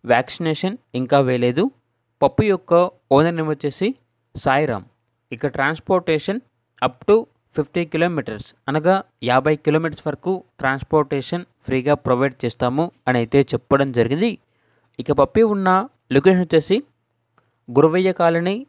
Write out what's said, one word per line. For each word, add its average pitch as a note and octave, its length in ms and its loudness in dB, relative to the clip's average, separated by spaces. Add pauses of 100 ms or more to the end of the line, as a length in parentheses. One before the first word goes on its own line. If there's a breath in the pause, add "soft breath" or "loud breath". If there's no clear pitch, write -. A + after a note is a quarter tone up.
(120)
వ్యాక్సినేషన్ D#3 640 -2 (240)
ఇంకా C3 180 0 (100)
వేయలేదు. B2+ 360 0 (600)
పప్పీ - 300 2
యొక్క F3 200 -2 (440)
ఓనర్ E3+ 200 2
నేమ్ D#3 180 -4
వచ్చేసి D3 320 -4 (480)
సాయిరామ్. C3 500 -2 (500)
ఇక C#3+ 120 -6 (100)
ట్రాన్స్‌పోర్టేషన్ E3 840 -2 (480)
up - 100 -6 (120)
to G#3 80 6 (380)
ఫిఫ్టీ D#3 260 -4 (120)
కిలోమీటర్స్, D#3 540 -4 (220)
అనగా D#3 260 2 (340)
యాభై C3 240 2 (120)
కిలోమీటర్స్ D#3 420 -2
వరకు D3+ 240 -6 (280)
ట్రాన్స్‌పోర్టేషన్ C#3 840 -2 (220)
ఫ్రీగా C3 280 0 (120)
ప్రొవైడ్ B2+ 380 0
చేస్తాము B2+ 400 -2 (240)
అని B2+ 140 2
అయితే A#2 180 2 (120)
చెప్పడం C#3 360 0 (100)
జరిగింది. C#3 320 0 (720)
ఇక - 100 -4 (100)
పప్పీ C#3 200 2 (120)
ఉన్న F#3+ 160 0 (460)
లొకేషన్ F#3 300 4
వచ్చేసి E3 320 0 (920)
గురవయ్య D#3+ 500 2
కాలనీ E3+ 360 0 (120)